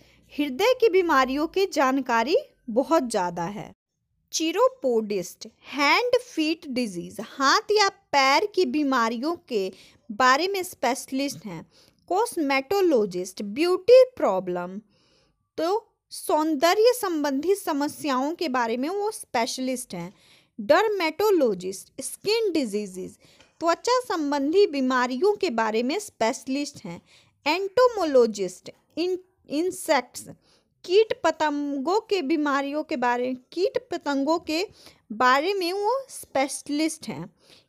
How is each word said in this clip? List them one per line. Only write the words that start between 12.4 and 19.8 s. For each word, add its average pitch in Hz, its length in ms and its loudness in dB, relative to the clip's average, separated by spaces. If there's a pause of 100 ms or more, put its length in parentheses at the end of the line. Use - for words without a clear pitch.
ब्यूटी 359 640 6 (120)
प्रॉब्लम, 185 640 -2 (760)
तो 370 380 -2 (160)
सौंदर्य 320 680 2
संबंधी 339 760 2
समस्याओं 294 800 -2
के 339 140 -4
बारे 240 280 -2
में 262 120 -4
वो 403 220 -4
स्पेशलिस्ट 254 840 -4